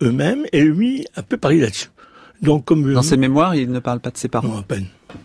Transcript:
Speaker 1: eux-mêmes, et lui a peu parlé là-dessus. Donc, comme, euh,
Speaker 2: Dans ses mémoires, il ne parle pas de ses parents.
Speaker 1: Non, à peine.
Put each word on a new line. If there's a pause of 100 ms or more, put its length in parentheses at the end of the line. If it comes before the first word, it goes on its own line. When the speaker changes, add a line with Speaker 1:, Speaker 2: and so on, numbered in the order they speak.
Speaker 1:
eux-mêmes,
et
lui (100)
a
peu
parlé
là-dessus. (540)
Donc,
comme,
euh,
Speaker 2:
Dans
ses
mémoires,
il
ne
parle
pas
de
ses
parents.
Speaker 1:
Non,
à
peine. (380)